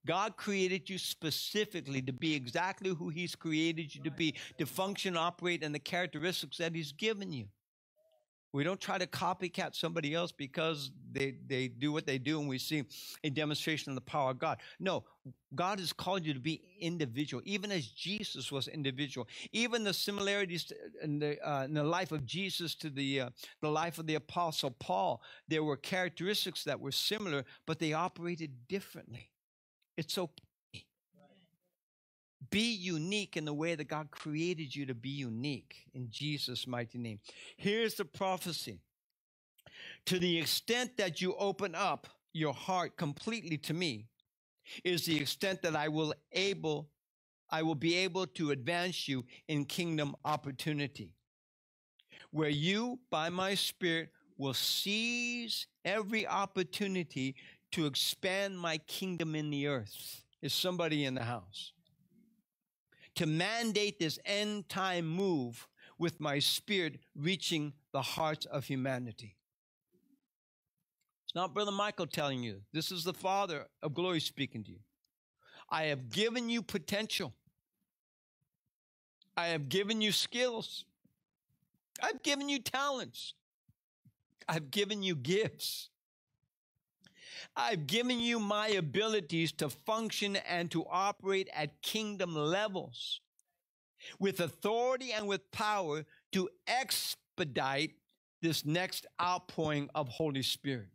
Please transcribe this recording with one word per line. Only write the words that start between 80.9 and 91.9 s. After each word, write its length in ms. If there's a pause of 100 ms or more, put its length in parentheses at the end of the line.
I've 200
given 280
you 100
talents. 760 (1120)
I've 220
given 320
you 140
gifts. 760 (1700)
I've 320
given 320
you 200
my 300
abilities 840
to 160
function 640
and 360
to 180
operate 640
at 260
kingdom 540